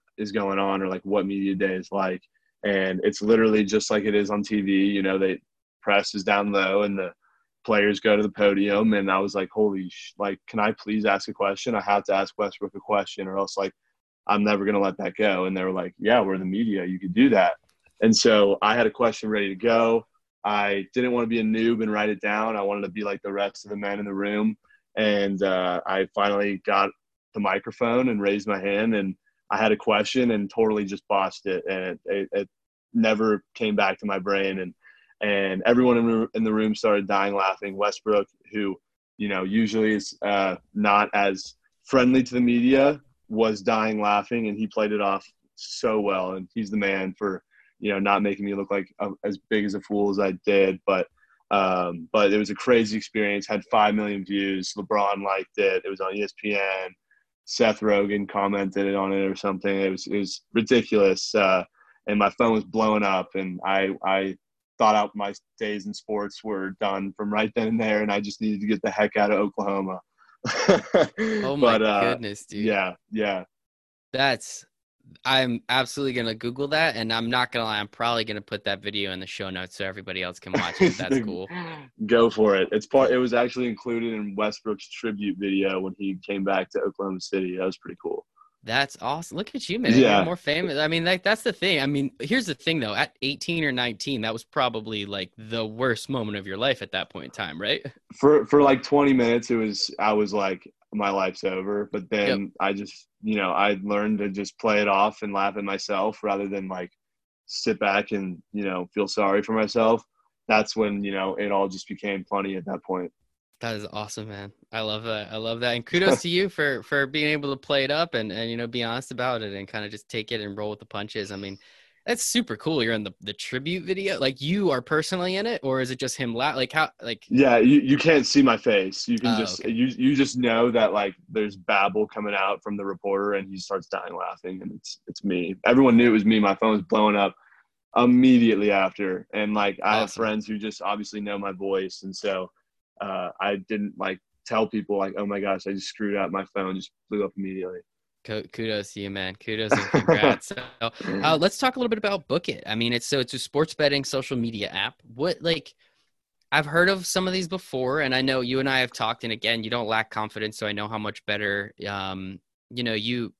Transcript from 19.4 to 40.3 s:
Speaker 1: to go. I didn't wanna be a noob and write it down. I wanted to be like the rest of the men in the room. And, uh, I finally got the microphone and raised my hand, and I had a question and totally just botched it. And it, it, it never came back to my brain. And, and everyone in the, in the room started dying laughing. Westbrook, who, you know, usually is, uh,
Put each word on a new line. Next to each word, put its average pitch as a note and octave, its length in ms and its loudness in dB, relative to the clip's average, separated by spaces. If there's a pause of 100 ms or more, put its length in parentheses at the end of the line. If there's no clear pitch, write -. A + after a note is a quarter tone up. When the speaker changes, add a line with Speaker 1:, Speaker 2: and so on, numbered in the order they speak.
Speaker 1:
to F#2+ 60 -8
go. A2+ 520 2 (360)
I G2+ 520 -2
didn't B2 160 0
wanna A#2+ 160 0
be A2+ 120 0
a A2 40 0
noob A2 400 2
and G#2+ 80 -2
write G#2+ 180 0
it G2 100 -4
down. G#2+ 380 -2
I G2 60 -4
wanted G2+ 180 -2
to G2 100 -6
be G#2 120 -8
like G2+ 180 -6
the G2+ 100 -8
rest G2+ 340 -4
of G2+ 40 -14
the G#2 80 -8
men G2+ 220 -4
in G#2 60 -8
the G2+ 80 -8
room. G#2 440 -2 (400)
And, G2+ 460 0
uh, F#2 420 0
I F#2+ 300 0
finally G2+ 500 0
got G2 240 4 (460)
the G#2 60 -4
microphone A#2 680 0
and G#2+ 100 -2
raised G2+ 280 0
my G2 120 0
hand, G2+ 360 0
and F#2+ 200 -2 (360)
I G2+ 60 0
had G#2+ 140 4
a G#2 60 2
question A#2 540 2
and G2+ 180 0
totally G#2+ 360 2
just G2 220 -8
botched G2 380 0
it. F#2 240 -2
And F#2 140 -4
it, F2+ 220 -6
it, G2 260 -4
it G2+ 180 -4 (420)
never A2 520 2 (100)
came G#2+ 220 -2
back G2 240 2
to G#2+ 80 -6
my G2 100 0
brain. G2 420 -2
And, F2+ 140 -8 (480)
and G2 440 0
everyone A#2+ 320 6
in A#2 100 2
the, A2+ 260 2
in A2+ 100 -2
the A2 100 0
room G#2+ 220 2
started G#2 320 2
dying G2+ 280 2
laughing. F#2+ 420 -2
Westbrook, G#2 500 0 (240)
who, G2+ 240 -2 (420)
you G#2 120 -4
know, F#2 140 -2
usually G#2+ 500 2
is, G2+ 280 -4
uh, G2 360 0 (160)